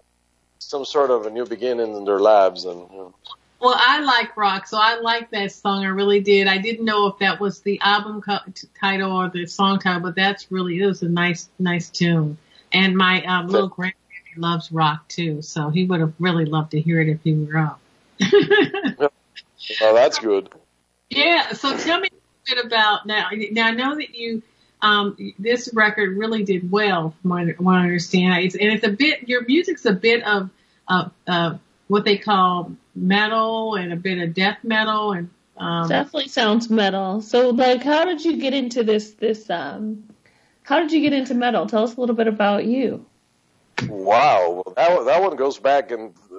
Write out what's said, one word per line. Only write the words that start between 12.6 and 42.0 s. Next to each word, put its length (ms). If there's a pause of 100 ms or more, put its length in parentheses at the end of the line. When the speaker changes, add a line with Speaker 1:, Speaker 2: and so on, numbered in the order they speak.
Speaker 2:
And 240
my, 280
um, 240
little 220
Speaker 1:
Th- 240
Speaker 2:
grandbaby 460
loves 320
rock, 360
too, 340
so 280
he 140
would 160
have 180
really 280
loved 260
to 80
hear 200
it 80
if 160
he 100
were 240
up. 220 (400)
<laughs> 920 (680)
Speaker 1:
Well, 140
that's 240
good. 300 (640)
Speaker 2:
Yeah, 420
so 240
tell 240
me 80
a 460
bit 100
about, 420
now, 220 (240)
now 140
I 60
know 240
that 180
you, 280 (400)
um, 340 (220)
this 340
record 440
really 280
did 260
well, 500
from 100
what, 300
what 160
I 60
understand. 640
It's, 100
and 180
it's 120
a 60
bit, 380
your 160
music's 400
a 80
bit 320
of, 260 (380)
uh, 200 (200)
uh, 280 (320)
what 160
they 140
call 540 (220)
metal 800
and 180
a 40
bit 220
of 160
death 280
metal 500
and, 180 (260)
um, 320
Speaker 3:
Definitely 400
sounds 420
metal. 500
So, 300
like, 320
how 240
did 180
you 140
get 160
into 280
this, 300
this, 380
um, 540 (580)
how 180
did 120
you 80
get 120
into 220
metal? 320
Tell 180
us 120
a 40